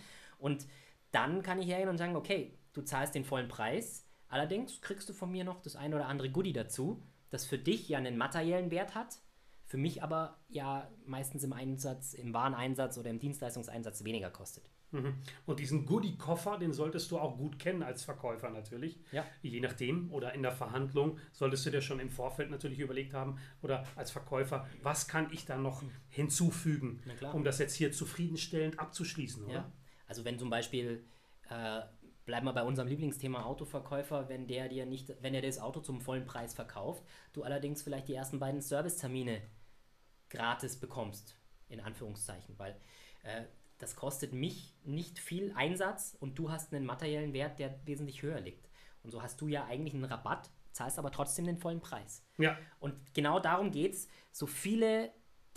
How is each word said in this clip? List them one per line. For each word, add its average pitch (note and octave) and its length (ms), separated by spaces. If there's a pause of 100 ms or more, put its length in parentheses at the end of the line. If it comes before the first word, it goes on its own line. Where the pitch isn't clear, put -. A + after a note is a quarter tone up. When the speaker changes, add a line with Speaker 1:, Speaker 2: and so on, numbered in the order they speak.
(380)
Speaker 1:
Und C#3+ 280 (440)
dann D3 320
kann F#3 160
ich F#3 100
hergehen F#3 200
und F3 100
sagen, E3+ 180
"Okay, D#3+ 400 (180)
du C#3+ 80
zahlst C#3 320
den C3+ 100
vollen B2+ 240
Preis, C3 580 (220)
allerdings E3 540
kriegst - 260
du G3+ 60
von F3+ 180
mir F#3 120
noch F3+ 180
das - 140
ein D3 180
oder D3 120
andere C3+ 240
Goodie F3 220
dazu, C3 500 (280)
das C#3 160
für C#3 120
dich G3 300
ja D3+ 100
einen B2 200
materiellen E3+ 520
Wert F3+ 240
hat, A#3 220 (480)
für - 140
mich C#3+ 240
aber D#3+ 360 (100)
ja C#3 400 (160)
meistens C3+ 400
im C3 80
Einsatz, C3 640
im A#2+ 180
Wareneinsatz B2+ 680
oder A#2+ 120
im A2+ 80
Dienstleistungseinsatz A#2+ 840
weniger G#2+ 260
kostet." - 400 (220)
Speaker 2:
Mhm. C#3 220 (320)
Und C#3+ 120
diesen C#3 260
Goodie-Koffer, G3+ 720
den F3 140
solltest D#3+ 380
du E3+ 80
auch C#3+ 180
gut C#3+ 220
kennen F3+ 240
als B2+ 220
Verkäufer A#2+ 460
natürlich. A#2 500 (100)
Speaker 1:
Ja. D3 140 (180)
Speaker 2:
Je A#2+ 180
nachdem, C#3 520
oder B2+ 200
in C#3 100
der B2+ 100
Verhandlung C3+ 680 (140)
solltest C3 340
du D#3 40
dir C#3+ 120
schon C3+ 160
im C3 100
Vorfeld C3 440
natürlich C#3 260
überlegt C3+ 340
haben, C3+ 240 (260)
oder C3+ 220 (120)
als C3 160
Verkäufer, C3+ 520 (200)
was D3+ 240
kann D#3+ 240
ich D#3 120
da C3 140
noch C3+ 240
Speaker 1:
Mhm. C3+ 80 (180)
Speaker 2:
hinzufügen, D3 960
Speaker 1:
Na B2 100
klar. C#3 200
Speaker 2:
um D3+ 80
das C#3 160
jetzt C3+ 160
hier D3+ 160
zufriedenstellend D#3+ 880
abzuschließen, D#3 640
oder? A#2 100
Speaker 1:
Ja. - 180 (340)
Also A#2 180
wenn B2 140
zum B2+ 120
Beispiel, A#2 540 (460)
äh, A#2 300 (440)
bleiben A#2+ 220
wir C3 60
bei B2+ 100
unserem B2 260
Lieblingsthema C3+ 540
Autoverkäufer, C#3 840
wenn C3 180
der B2+ 220
dir C3 180
nicht, C3+ 340
wenn C3 140
er C3 80
das C3+ 160
Auto B2+ 220
zum C3 200
vollen B2+ 260
Preis A#2+ 280
verkauft, A2+ 480 (300)
du G2 100
allerdings C#3+ 400
vielleicht C#3 240
die C#3 80
ersten C3+ 240
beiden C#3 240
Servicetermine C3 800 (880)
gratis A#2+ 480
bekommst, - 580 (320)
in A2+ 120
Anführungszeichen, G#2 800
weil, G2+ 180 (480)
äh, A2 180 (360)
das - 160
kostet C#3 380
mich - 420 (100)
nicht D3+ 340
viel G3 360
Einsatz F#3 640
und C3+ 200
du D#3+ 120
hast D#3+ 220
einen C#3 140
materiellen D3 480
Wert, C#3+ 240
der C3+ 260
wesentlich C#3+ 380
höher D3 180
liegt. - 300 (320)
Und A2+ 80
so A2+ 120
hast B2 180
du D#3 80
ja C#3+ 180
eigentlich C3+ 280
einen C3+ 120
Rabatt, C3 420 (240)
zahlst B2+ 260
aber C#3+ 140
trotzdem D3 320
den E3+ 140
vollen E3+ 220
Preis. - 440 (140)
Speaker 2:
Ja. D#3 180 (240)
Speaker 1:
Und C#3 140 (200)
genau D3+ 240
darum F#3 340
geht's, E3+ 360 (240)
so - 140
viele A3 680 (440)